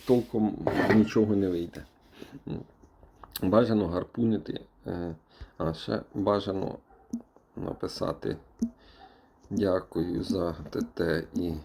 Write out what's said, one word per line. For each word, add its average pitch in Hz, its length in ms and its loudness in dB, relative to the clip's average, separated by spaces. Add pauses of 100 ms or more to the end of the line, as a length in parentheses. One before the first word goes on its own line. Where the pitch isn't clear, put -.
толком 113 500 2 (380)
нічого 107 400 6
не 98 140 4
вийде. 85 360 -4 (1600)
Бажано 107 440 4
гарпунити. 107 720 -2 (260)
Е, 87 280 -6 (420)
а 80 160 0
ще - 280 -4 (120)
бажано 98 640 0 (800)
написати - 800 -6 (1120)
«Дякую 90 760 0
за 87 300 -2
Т 78 280 -8 (120)
Т 80 400 0
і 85 200 -2 (120)